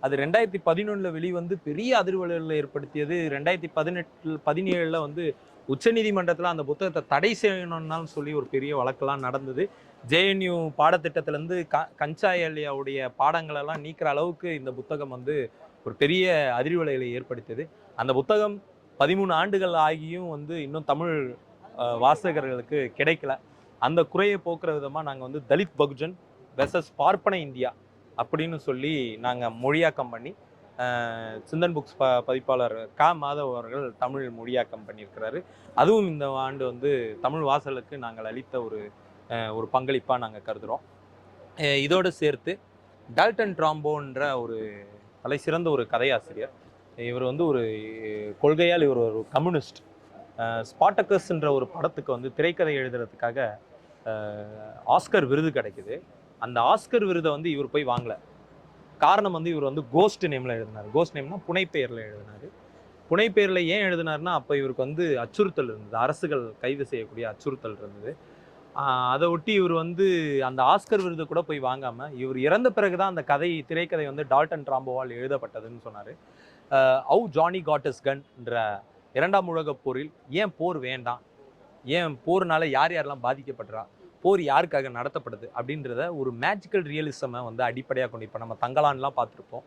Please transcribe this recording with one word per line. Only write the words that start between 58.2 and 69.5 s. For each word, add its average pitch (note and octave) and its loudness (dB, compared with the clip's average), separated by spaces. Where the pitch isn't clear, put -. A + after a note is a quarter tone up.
காரணம் G3 4
வந்து E3 -2
இவர் D#3 0
வந்து C#3 -2
கோஸ்ட் F#3+ 4
நேம்ல C3 -2
எழுதினார். A2 -6
கோஸ்ட் D3+ 2
நேம்னா D#3 -8
புனைப்பெயர்ல D#3 -2
எழுதினாரு. G#2 -16
புனைப்பெயர்ல F#3+ 4
ஏன் G3 2
எழுதினார்னா, E3 0
அப்ப D3 0
இவருக்கு C3+ -2
வந்து D3+ 0
அச்சுறுத்தல் D#3+ 0
இருந்தது, G#2+ -8
அரசுகள் B2+ -2
கைது C#3 -2
செய்யக்கூடிய A2+ -6
அச்சுறுத்தல் A2+ -8
இருந்தது. G#2 -12
ஆ, B2+ 0
அதை D3 2
ஒட்டி E3+ 0